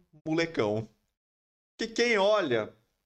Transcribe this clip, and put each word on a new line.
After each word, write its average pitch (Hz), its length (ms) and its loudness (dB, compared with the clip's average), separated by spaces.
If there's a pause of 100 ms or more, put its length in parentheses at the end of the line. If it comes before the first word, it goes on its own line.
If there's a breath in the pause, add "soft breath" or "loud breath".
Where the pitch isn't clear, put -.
(280)
molecão. 131 600 -2 (880)
Que 226 100 -6
quem 233 300 0
olha 175 560 2 (320)